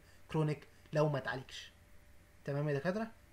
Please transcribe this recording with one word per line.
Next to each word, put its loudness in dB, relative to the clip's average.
chronic 2
لو 6
ما 2
اتعالجش. -6
تمام 0
يا 4
دكاترة؟ 0